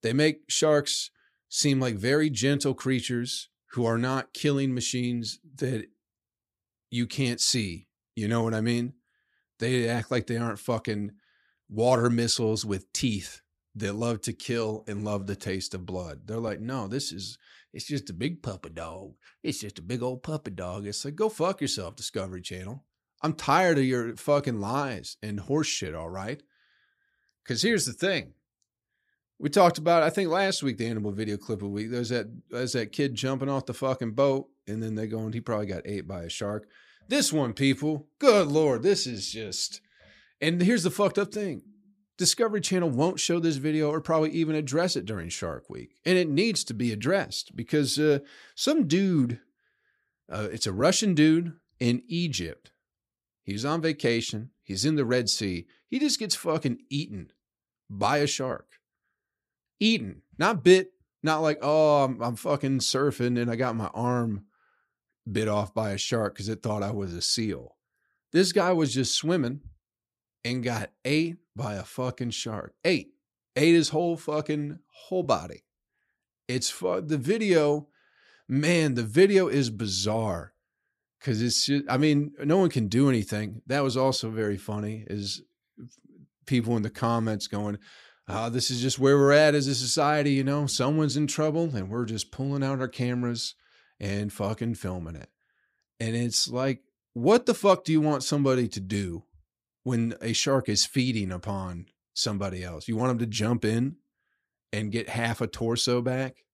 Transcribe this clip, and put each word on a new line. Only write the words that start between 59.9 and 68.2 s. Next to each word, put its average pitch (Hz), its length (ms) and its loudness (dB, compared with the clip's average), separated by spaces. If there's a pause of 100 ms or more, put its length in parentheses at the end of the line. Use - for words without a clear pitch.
Not 180 260 2
bit. 185 300 8 (300)
Not 156 180 2
like, 151 220 2
"Oh, 147 400 6
I'm, 127 180 -2
I'm 120 140 -2
fucking 135 460 0
surfing 123 600 0
and 120 80 0
I 117 60 -2
got 120 200 0
my 110 200 -4
arm 117 500 0 (840)
bit 110 180 0
off 104 260 0
by 110 160 -2
a 98 80 -4
shark 107 400 -2
'cause 104 120 -6
it 110 120 -4
thought 107 220 -2
I 101 80 -2
was 98 240 -6
a 87 60 -6
seal." 87 560 -4 (540)